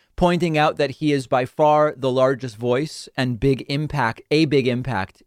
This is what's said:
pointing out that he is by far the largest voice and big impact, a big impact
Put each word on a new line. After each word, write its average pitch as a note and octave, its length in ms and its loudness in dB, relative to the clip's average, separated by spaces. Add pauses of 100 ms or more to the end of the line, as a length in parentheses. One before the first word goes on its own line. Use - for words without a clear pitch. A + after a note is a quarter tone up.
(180)
pointing F3 400 2
out D3+ 200 2
that C#3+ 140 0
he D3 220 -2
is C3+ 140 -4
by B2+ 180 0
far D3+ 500 2
the C3 160 -2
largest B2+ 460 0
voice B2 580 -2
and B2 240 -2
big C3+ 300 0
impact, C#3 520 -4 (100)
a D#3 140 4
big C3+ 220 2
impact A#2+ 600 -4